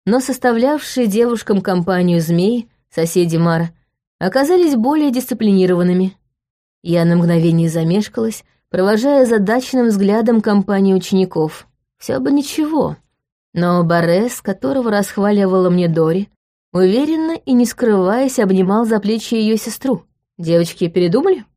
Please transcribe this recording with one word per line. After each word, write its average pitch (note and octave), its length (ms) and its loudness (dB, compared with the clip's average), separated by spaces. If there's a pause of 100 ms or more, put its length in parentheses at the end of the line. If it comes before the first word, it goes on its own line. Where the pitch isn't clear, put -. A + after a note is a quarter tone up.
но A3+ 140 0
составлявшие B3+ 880 -2
девушкам A3 540 -2
компанию F3+ 580 0
змей, F3+ 500 -2 (240)
соседи E3 440 0
Мара, E3 340 0 (480)
оказались C#4+ 560 2
более C#4+ 340 0
дисциплинированными. F#3 1080 0 (680)
Я E3+ 220 0
на E3+ 100 2
мгновение E3+ 540 2
замешкалась, F#3+ 720 -4 (260)
провожая A3 560 2
задачным A#3 640 0
взглядом G#3+ 540 2
компанию G3 560 2
учеников. F3+ 720 -2 (300)
Все C4 220 -6
бы C4 120 -2
ничего, C#4+ 640 -2 (560)
но F3 320 0
Борес, E3+ 560 0
которого B3 500 -4
расхваливала G3+ 800 0
мне F3 180 2
Дори, E3 400 0 (460)
уверенно D4+ 640 0
и - 160 -4
не A#3+ 120 4
скрываясь A3+ 720 0
обнимал G3 480 2
за A3+ 140 0
плечи A3 360 -4
ее A3 200 0
сестру. A3 480 -6 (340)
Девочки E3+ 520 -2
передумали? A3 560 0 (120)